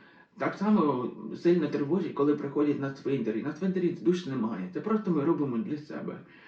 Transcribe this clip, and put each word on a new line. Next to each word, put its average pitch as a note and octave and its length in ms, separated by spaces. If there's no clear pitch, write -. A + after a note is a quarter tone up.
так C3 160
само D#3 560
сильно E3+ 320
тривожить, D3 460
коли C#3+ 220
приходять C#3+ 440
на C#3 120
цвинтар. A2+ 440
І G#2 60
на D3 100
цвинтарі F#3 360
душ F3+ 240
немає. A2+ 480
Це - 60
просто G#3+ 300
ми D3 140
робимо C#3+ 340
для B2+ 200
себе, - 420